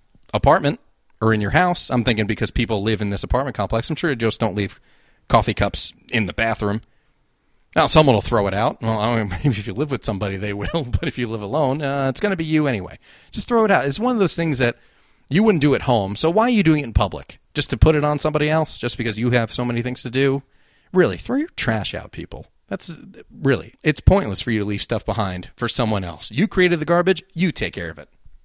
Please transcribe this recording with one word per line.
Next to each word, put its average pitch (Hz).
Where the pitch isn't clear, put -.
apartment 147
or 110
in 107
your 101
house. 175
I'm 123
thinking 107
because 104
people 110
live 107
in 104
this 101
apartment 135
complex, 113
I'm 160
sure 165
you 127
just 110
don't 101
leave 101
coffee 113
cups -
in 110
the 87
bathroom. 110
Now, 160
someone 147
will 101
throw 107
it 95
out. 113
Well, 113
I 117
don't 107
know, 87
<laughs> -
maybe 127
if 101
you 98
live 143
with 120
somebody, 98
they 101
will, 101
<laughs> -
but 123
if -
you 120
live 107
alone, 139
uh, 139
it's 131
gonna 202
be 165
you 151
anyway. 101
Just -
throw 226
it 202
out. 139
It's 143
one 247
of 214
those 180
things 160
that 120
you 170
wouldn't 190
do 143
at 104
home, 104
so 160
why 214
are 247
you 214
doing 156
it 139
in 113
public? 85
Just -
to 127
put 160
it 147
on 147
somebody 151
else, 160
just -
because 110
you 117
have 120
so 123
many 120
things 123
to 120
do? 135
Really, 135
throw 247
your 311
trash 107
out, -
people. -
That's, 185
really, 135
it's 147
pointless 160
for 123
you 110
to 98
leave 101
stuff -
behind 95
for 117
someone 110
else. 85
You 143
created 175
the 151
garbage, 175
you 175
take 87
care 85
of 78
it. 71